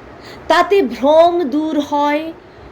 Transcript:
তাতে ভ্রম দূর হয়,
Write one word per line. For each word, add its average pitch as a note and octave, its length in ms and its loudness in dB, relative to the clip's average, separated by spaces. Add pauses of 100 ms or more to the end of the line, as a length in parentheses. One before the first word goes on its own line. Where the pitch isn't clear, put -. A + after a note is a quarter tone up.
(480)
তাতে F4 340 2
ভ্রম D#4 600 2
দূর D4+ 360 -4
হয়, D4 540 -4 (380)